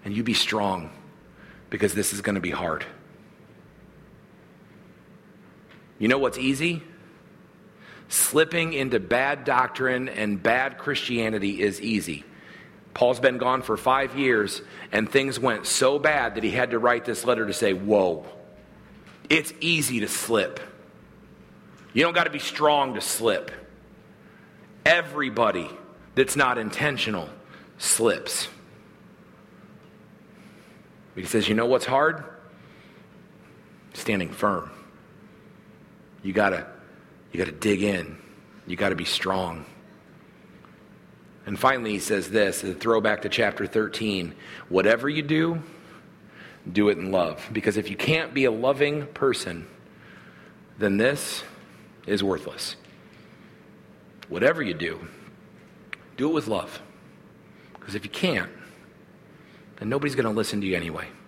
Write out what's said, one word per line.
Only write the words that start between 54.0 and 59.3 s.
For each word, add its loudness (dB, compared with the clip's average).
Whatever 2
you -4
do, -8
do 0
it 0
with -2
love. -4
'Cause -14
if -6
you -12
can't, -2